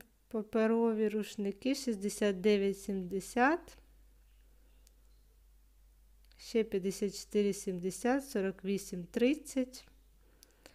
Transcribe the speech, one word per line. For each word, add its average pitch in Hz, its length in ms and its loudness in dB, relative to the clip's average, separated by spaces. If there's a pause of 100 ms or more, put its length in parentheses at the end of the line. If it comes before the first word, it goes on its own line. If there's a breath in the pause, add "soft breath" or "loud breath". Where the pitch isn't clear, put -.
(280)
паперові 220 800 2
рушники 208 680 -2
шістдесят 202 680 0
дев'ять 196 380 4
сімдесят. 196 1000 0 (2500)
Ще - 280 0
п'ятдесят 196 560 -4
чотири 202 320 0
сімдесят, 196 760 -2
сорок 190 360 -2
вісім 190 400 -4
тридцять. 254 840 0 (880 soft breath)